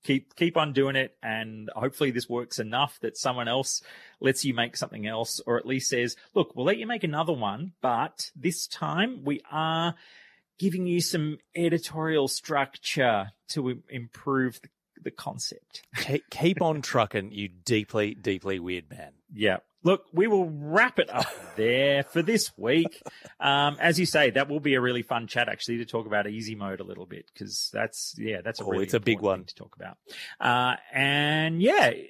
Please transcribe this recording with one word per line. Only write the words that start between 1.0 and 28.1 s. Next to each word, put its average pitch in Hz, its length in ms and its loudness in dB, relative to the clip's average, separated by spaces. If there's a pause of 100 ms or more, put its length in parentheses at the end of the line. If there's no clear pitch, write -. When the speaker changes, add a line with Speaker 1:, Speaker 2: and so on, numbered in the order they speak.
Speaker 1:
and 110 520 -6
hopefully 135 360 0
this 120 180 -4
works 120 300 -6
enough 120 420 -2
that - 160 -6
someone 123 300 -2
else 131 340 -2 (380)
lets - 240 2
you 135 100 0
make 117 220 -2
something 107 320 -6
else, 113 380 -4
or 120 120 2
at - 80 -4
least 127 240 -2
says, 120 260 0 (180)
'Look, - 220 2
we'll 123 100 -2
let 202 120 2
you 226 100 -8
make 233 160 -6
another 160 300 0
one, 120 480 -4
but 123 540 -2
this 165 320 -4
time 170 560 -4
we 143 180 -2 (100)
are 165 440 0 (640)
giving 185 280 0
you 175 140 2
some 151 360 -2 (180)
editorial 160 720 0
structure 123 1040 0 (180)
to 127 220 -2
im-, 117 180 -8
improve 127 720 -2
the, - 80 -20 (340)
the - 80 -6
concept.'" - 720 -12 (140)
Speaker 2:
Keep, - 320 -4
keep 175 320 2
on 156 200 2
trucking, 107 500 0
you 101 180 -6
deeply, 104 680 0
deeply 98 440 -2
weird 87 300 -6
man. 82 240 -16 (200)
Speaker 1:
Yeah. 104 240 2 (260)
Look, 185 300 4
we 180 140 4
will 196 200 4
wrap 156 520 2
it - 100 2
up 120 160 0 (160)
Speaker 2:
<laughs> - 140 -16
Speaker 1:
there 135 480 4
for - 180 -2
this 208 340 2
week. 139 460 0 (380)
Um, 143 400 2
as 170 200 4
you 180 60 4
say, 147 240 4
that 135 180 2
will 147 120 -2
be 143 160 2
a 127 60 4
really 123 200 2
fun 117 240 -4
chat, 120 240 0
actually, - 280 -4
to 117 80 -4
talk 113 200 -4
about 104 220 0
easy 110 260 -8
mode 98 280 -6
a - 20 -8
little 92 240 -12
bit, - 180 -16 (100)
'cause - 380 -6
that's, - 460 -4